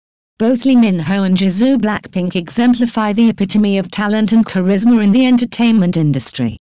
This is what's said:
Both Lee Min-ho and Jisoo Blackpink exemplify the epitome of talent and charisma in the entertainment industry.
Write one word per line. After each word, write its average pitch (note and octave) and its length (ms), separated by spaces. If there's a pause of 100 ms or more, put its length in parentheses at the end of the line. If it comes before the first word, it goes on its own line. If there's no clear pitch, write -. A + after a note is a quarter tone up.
(400)
Both A#3+ 260
Lee C4+ 100
Min-ho G3 480
and F#3 140
Jisoo G3 400
Blackpink F#3+ 580
exemplify A#3 760
the A3+ 160
epitome G3+ 480
of F#3 140
talent G#3+ 400
and A3+ 140
charisma G3+ 580
in G3+ 80
the B3+ 160
entertainment A#3 680
industry. C3+ 600 (120)